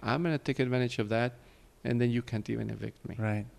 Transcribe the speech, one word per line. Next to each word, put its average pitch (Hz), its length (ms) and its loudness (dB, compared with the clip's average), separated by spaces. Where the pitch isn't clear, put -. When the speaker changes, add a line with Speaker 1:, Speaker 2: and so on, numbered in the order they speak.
Speaker 1:
"I'm 131 200 2
gonna 160 140 2
take 135 220 -2
advantage 123 400 2
of 104 100 -2
that," 120 240 2
and 120 160 2
then 120 120 4
you 120 100 2
can't 113 280 -4
even 113 200 -2
evict 107 380 -8
me. - 100 -8
Speaker 2:
Right. 107 280 0